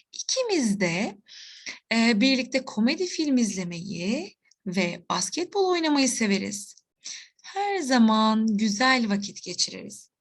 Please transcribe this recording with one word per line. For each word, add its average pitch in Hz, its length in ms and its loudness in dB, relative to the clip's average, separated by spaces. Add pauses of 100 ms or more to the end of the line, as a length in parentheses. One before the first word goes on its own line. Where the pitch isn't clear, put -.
(140)
ikimiz 330 640 0
de, 185 380 -2 (760)
e, 226 280 4
birlikte 262 440 2
komedi 294 400 0
film 294 320 0
izlemeyi 190 1000 -4 (280)
ve 175 440 -2
basketbol 359 560 -2
oynamayı 311 440 2
severiz. 196 680 -2 (680)
Her 403 360 -4
zaman 220 760 4
güzel 226 520 2
vakit 202 340 -4
geçiririz. 185 640 -8 (120)